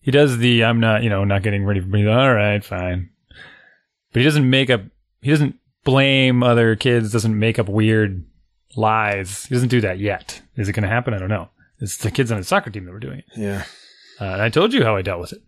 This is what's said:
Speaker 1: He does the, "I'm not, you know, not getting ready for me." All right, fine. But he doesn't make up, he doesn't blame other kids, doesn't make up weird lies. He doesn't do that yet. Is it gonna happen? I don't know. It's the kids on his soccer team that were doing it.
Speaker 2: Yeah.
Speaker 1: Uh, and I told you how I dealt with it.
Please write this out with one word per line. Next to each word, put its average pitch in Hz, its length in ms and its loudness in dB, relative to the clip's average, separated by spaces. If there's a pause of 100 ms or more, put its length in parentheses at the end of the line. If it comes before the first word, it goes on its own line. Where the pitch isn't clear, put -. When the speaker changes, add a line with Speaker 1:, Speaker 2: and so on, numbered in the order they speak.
Speaker 1:
He 135 100 -4
does 135 280 4
the, 117 260 4
"I'm 117 160 2
not, 113 220 2
you 117 80 0
know, 98 140 0
not 98 180 0
getting 101 220 -2
ready 98 160 0
for 92 80 -6
me." 104 180 2
All 123 280 4
right, 104 300 0
fine. 90 460 -6 (1000)
But 120 80 2
he 127 40 4
doesn't 147 240 4
make 131 220 2
up, 110 120 2 (400)
he 139 80 -2
doesn't 147 260 2 (280)
blame 135 580 4
other 117 340 4
kids, 117 360 0
doesn't 110 260 0
make 110 200 0
up 104 100 -2
weird 107 560 0 (520)
lies. 104 680 -2
He 127 80 -6
doesn't 123 140 0
do 123 140 2
that 95 160 -4
yet. 98 420 -6 (160)
Is 101 120 -4
it 104 40 -4
gonna 101 160 -2
happen? 120 260 -2
I 98 40 -6
don't 92 100 -8
know. 101 220 -4 (280)
It's 104 200 -10
the 113 120 -4
kids 123 200 -2
on 110 80 -2
his 92 100 -10
soccer 190 220 -2
team 101 160 -14
that 90 60 -18
were 98 80 -18
doing 135 200 -14
it. - 40 -20 (120)
Speaker 2:
Yeah. 101 280 -6 (560)
Speaker 1:
Uh, 101 40 -8
and 95 180 -6
I 113 80 0
told 190 240 0
you 214 100 2
how 110 120 0
I 95 60 -4
dealt 92 180 -6
with 90 120 -12
it. - 160 -20